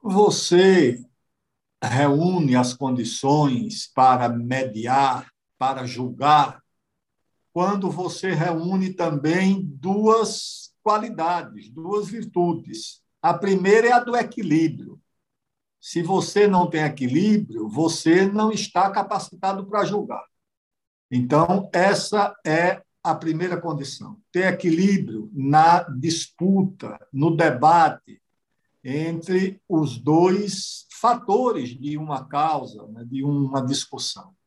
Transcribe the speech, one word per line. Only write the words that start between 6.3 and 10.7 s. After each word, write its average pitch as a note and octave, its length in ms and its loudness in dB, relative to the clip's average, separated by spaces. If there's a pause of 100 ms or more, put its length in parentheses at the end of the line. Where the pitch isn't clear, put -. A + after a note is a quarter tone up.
quando F#3+ 360 -2
você F3+ 420 -6
reúne F3 600 -2
também E3+ 720 0
duas G3+ 1080 -2 (100)